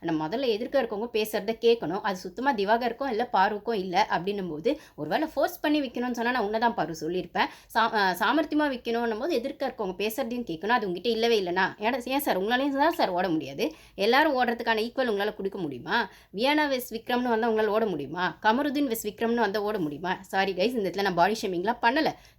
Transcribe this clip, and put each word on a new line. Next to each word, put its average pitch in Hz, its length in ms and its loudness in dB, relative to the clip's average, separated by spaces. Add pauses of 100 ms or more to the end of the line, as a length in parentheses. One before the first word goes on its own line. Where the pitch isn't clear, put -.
நம்ம 165 180 0
முதல்ல 208 300 -2
எதிர்க்க 233 320 0
இருக்கவங்க 226 320 -4
பேசுறத 214 460 -2
கேட்கணும். 233 440 2
அது 202 160 -2
சுத்தமா 240 340 -2
திவாகருக்கும் 233 580 0
இல்ல, 233 200 0
பாருவுக்கும் 208 480 2
இல்ல 185 320 2
அப்படின்னும் 196 380 -2
போது 165 220 -2 (240)
ஒருவேளை 190 340 -2
ஃபோர்ஸ் 339 320 -2
பண்ணி 302 200 2
விக்கணும்னு 247 380 -4
சொன்னா 240 140 0
நான் 226 160 0
உன்னதான் 220 300 0
பாரு 160 180 -2
சொல்லியிருப்பேன். 175 540 -2 (180)
சா-, 226 240 2
அஹ், 196 240 4
சாமர்த்தியமா 302 520 2
விக்கணும்னும் 233 540 -2
போது 320 140 0
எதிர்க்க 262 320 -4
இருக்கவங்க 196 300 -4
பேசுறதையும் 233 500 -4
கேட்கணும். 196 280 0
அது 214 120 -2
உங்ககிட்ட 180 220 -2
இல்லவே 226 280 2
இல்லைனா 185 280 0 (120)
ஏன்னா, 240 280 0
ஏன் 269 200 -2
சார் 190 140 2
உங்களாலேயும் 269 420 0
தான் 320 160 2
சார் 202 160 0
ஓட 185 140 2
முடியாது? 147 380 -2 (320)
எல்லாரும் 262 380 4
ஓடுறதுக்கான 233 480 0
ஈக்குவல் 240 280 -2
உங்களால 208 240 -2
கொடுக்க 196 240 -6
முடியுமா? 156 400 -2 (340)
வியானா 294 340 2
வெஸ் 254 240 -4
விக்ரம்னு 247 420 0
வந்தா 226 180 2
உங்களால 214 240 2
ஓட 226 100 -2
முடியுமா? 165 400 -2 (160)
கமருதீன் 269 480 2
வெஸ் 226 160 -4
விக்ரம்னு 233 380 0
வந்தா 208 180 0
ஓட 214 160 -2
முடியுமா? 156 340 -4 (120)
சாரி 196 280 0
கைஸ், 190 220 0
இந்த 208 120 -2
இடத்துல 190 200 -2
நான் 180 140 2
பாடி 202 160 4
ஷேமிங்லாம் 196 460 -2
பண்ணல. 269 260 2 (300)